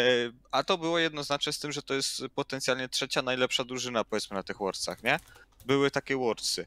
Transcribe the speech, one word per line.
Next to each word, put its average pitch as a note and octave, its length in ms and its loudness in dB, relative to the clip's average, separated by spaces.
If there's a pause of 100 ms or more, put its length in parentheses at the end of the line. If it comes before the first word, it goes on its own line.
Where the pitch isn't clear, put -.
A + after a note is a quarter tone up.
(520)
a C3+ 120 2
to G3 140 2
było E3+ 220 0
jednoznaczne D3+ 540 -2
z - 60 -6
tym, D3 120 -6
że C#3 100 -6
to - 120 -4
jest C3+ 300 -2 (120)
potencjalnie C3 540 -2
trzecia - 320 -2
najlepsza B2+ 420 2
drużyna, A#2+ 400 0
powiedzmy, G2+ 340 -4
na F#2 60 -2
tych - 140 -8
Worldsach, F#2 460 -4
nie? C3+ 160 2 (460)
Były C#3 260 4
takie C#3 260 0
Worldsy. A2 500 -2